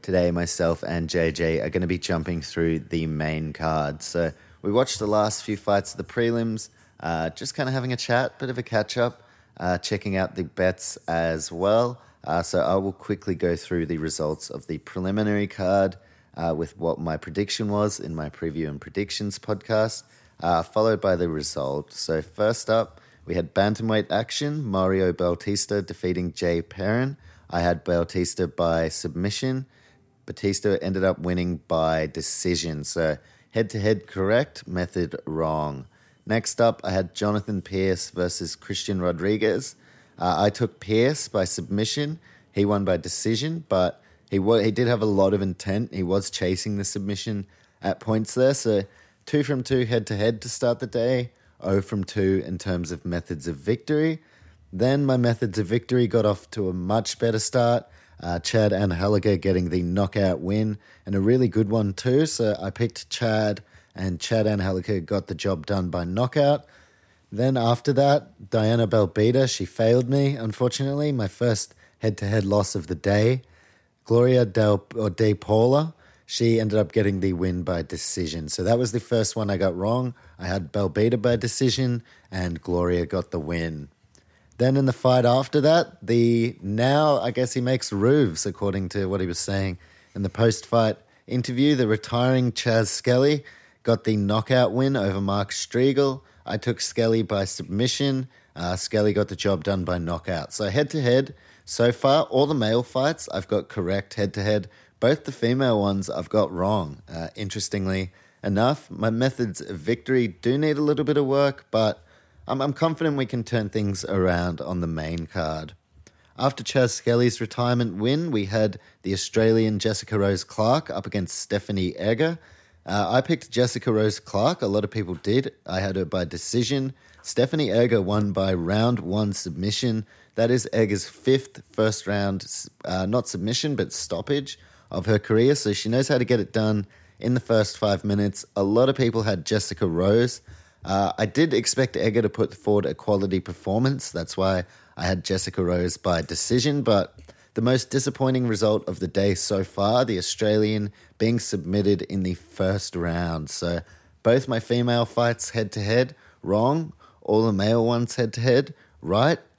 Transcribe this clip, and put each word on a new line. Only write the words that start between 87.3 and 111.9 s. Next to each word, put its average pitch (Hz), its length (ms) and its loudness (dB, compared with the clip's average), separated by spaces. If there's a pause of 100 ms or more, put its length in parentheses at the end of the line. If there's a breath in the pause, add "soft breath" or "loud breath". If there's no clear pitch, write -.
guess 123 200 -2
he 131 80 -2
makes 127 320 -2
roofs, 107 540 2
according 98 440 -4
to 98 160 -4
what 95 140 -2
he 92 60 -2
was 87 120 -4
saying 98 400 -2 (360 soft breath)
in 98 80 -6
the 98 80 -2
post-fight 113 640 2 (300 soft breath)
interview, 127 480 2
the 127 120 4
retiring 120 640 2
Chaz 113 340 2
Skelly 135 580 2 (380 loud breath)
got 117 220 2
the 110 120 2
knockout 107 560 2
win 135 240 2
over 98 240 0
Mark 101 300 0
Striegel. 135 720 0 (240 soft breath)
I - 100 -4
took 117 240 -4
Skelly 113 420 0
by 98 220 -2
submission. 131 840 -2 (300 soft breath)
Uh, 87 200 -4
Skelly 104 360 2
got 101 160 0
the 92 80 -8
job 95 280 0
done 98 200 -2
by 87 140 -2
knockout. 85 560 -6
So 107 160 -2
head-to-head, 135 640 2 (320 soft breath)
so 120 260 2
far, 139 320 4
all 135 220 2
the 151 80 0
male 117 280 2
fights, 135 520 -2
I've 98 140 -6
got 104 200 -2
correct 95 460 -4
head-to-head. 101 540 -2 (300 soft breath)
Both 139 260 2
the 135 80 -10
female 123 480 2
ones 98 280 0
I've - 200 -6
got 98 240 2
wrong, 90 500 -2 (100)
uh, 82 220 -6
interestingly 95 800 -4 (320 soft breath)
enough. 113 440 0
My 110 220 -2
methods 120 500 -2
of - 160 -10
victory 120 520 0
do 117 280 -2
need 151 220 0
a - 20 -4
little 147 240 0
bit 143 120 2
of 143 100 2
work, 139 460 0
but 110 320 2 (420 soft breath)